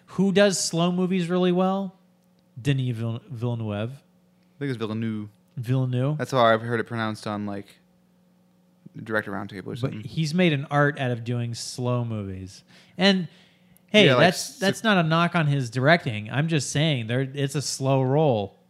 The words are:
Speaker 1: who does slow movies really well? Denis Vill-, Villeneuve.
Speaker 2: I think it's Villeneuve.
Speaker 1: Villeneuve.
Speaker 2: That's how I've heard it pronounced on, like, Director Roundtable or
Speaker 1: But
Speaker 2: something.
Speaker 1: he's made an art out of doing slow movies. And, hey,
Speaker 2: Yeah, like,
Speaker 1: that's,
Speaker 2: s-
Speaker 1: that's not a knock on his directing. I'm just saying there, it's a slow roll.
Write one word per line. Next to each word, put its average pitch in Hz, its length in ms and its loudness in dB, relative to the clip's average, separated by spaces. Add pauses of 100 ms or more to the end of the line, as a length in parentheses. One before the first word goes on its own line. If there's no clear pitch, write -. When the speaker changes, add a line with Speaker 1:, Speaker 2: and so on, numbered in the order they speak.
Speaker 1:
who 190 260 0
does 196 260 4
slow 170 320 0
movies 180 380 0
really 180 240 2
well? 190 420 0 (680)
Denis 127 360 -2
Vill-, 113 240 -4 (100)
Villeneuve. 113 640 -4
Speaker 2:
I - 680 -20
think 143 120 -6
it's 120 80 -6
Villeneuve. 107 500 -6 (300)
Speaker 1:
Villeneuve. 127 600 0
Speaker 2:
That's 127 140 -6
how 123 120 4
I've 113 180 6
heard 117 180 -2
it 104 40 -2
pronounced 110 420 -6
on, 104 200 -6
like, 101 200 -10 (1400)
Director 107 300 -4
Roundtable 98 340 -8
or - 40 -10
Speaker 1:
But - 80 -8
Speaker 2:
something. 113 240 -4
Speaker 1:
he's 156 320 -4
made 180 180 4
an 139 180 -2
art 147 300 2
out 127 100 0
of 117 140 -4
doing 120 300 -4
slow 123 500 -4
movies. 95 580 -8 (340)
And, 190 300 2 (640)
hey, 214 180 8
Speaker 2:
Yeah, 135 80 6
like, 135 120 6
Speaker 1:
that's, - 240 0
Speaker 2:
s- - 80 -20
Speaker 1:
that's 190 260 -2
not 214 140 4
a 170 40 4
knock 165 320 2
on 165 140 2
his 139 200 0
directing. 120 640 2
I'm 139 160 0
just 160 240 -2
saying 143 380 0
there, 123 140 0
it's 139 340 -4
a 143 60 -2
slow 131 400 0
roll. 131 540 2 (140)